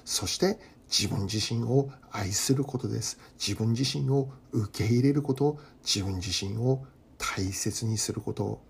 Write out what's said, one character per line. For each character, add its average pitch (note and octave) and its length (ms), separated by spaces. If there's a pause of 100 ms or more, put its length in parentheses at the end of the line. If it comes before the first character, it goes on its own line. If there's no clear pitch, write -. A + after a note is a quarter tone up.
そ - 220
し - 120
て G3 220 (280)
自 - 240
分 G2 140
自 G#2 120
身 A#2 260
を C#3 260 (220)
愛 G2+ 180
す C3 240
る C3+ 100
こ B2+ 140
と G#2 100
で A2+ 140
す。 - 160 (200)
自 G2+ 180
分 A2 160
自 C3 260
身 C#3 120
を C3+ 200 (220)
受 G#2+ 320
け - 0
入 A#2+ 180
れ C#3 100
る D3 100
こ B2 120
と、 D3 240 (240)
自 G2 220
分 F#2+ 120
自 F2+ 140
身 G2 280
を C3 260 (340)
大 - 260
切 G#2 420
に A2 120
す - 140
る G#2+ 80
こ G#2+ 120
と G#2+ 380